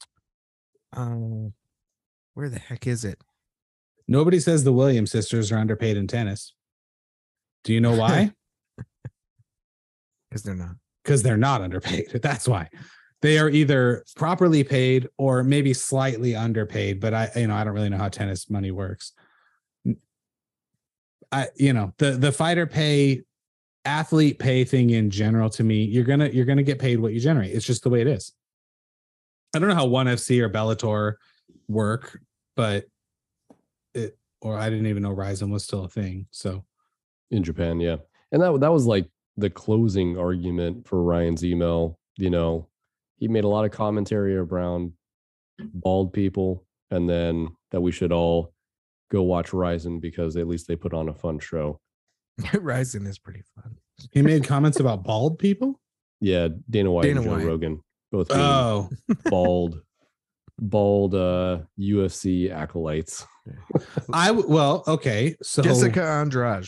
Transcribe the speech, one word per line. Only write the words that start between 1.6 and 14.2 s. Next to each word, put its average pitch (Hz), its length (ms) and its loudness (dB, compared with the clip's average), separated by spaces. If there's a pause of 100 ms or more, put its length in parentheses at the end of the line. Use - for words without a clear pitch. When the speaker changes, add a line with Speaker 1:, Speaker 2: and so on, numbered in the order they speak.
Speaker 1:
where 143 160 -10
the 117 100 -10
heck - 260 -12
is 113 200 -4
it? 95 140 -10 (880)
Speaker 2:
Nobody 160 320 4
says 156 240 2
the 131 100 6
Williams 123 380 4
sisters 110 400 0
are 113 60 0
underpaid 107 400 0
in 98 100 -2
tennis. 110 460 -6 (1120)
Do 113 100 0
you 113 80 4
know 117 140 4
why? 120 360 4 (460)
Speaker 1:
<laughs> - 340 -16 (1200)
'Cause 107 120 -12
they're 101 120 -8
not. 87 200 -12 (280)
Speaker 2:
'Cause 139 200 2
they're 110 140 2
not 127 240 2
underpaid. 92 500 -6
<laughs> 120 100 -4
That's 139 260 -4
why. 98 220 0 (520)
They 151 180 4
are 156 100 4
either 135 540 4 (120)
properly 160 480 2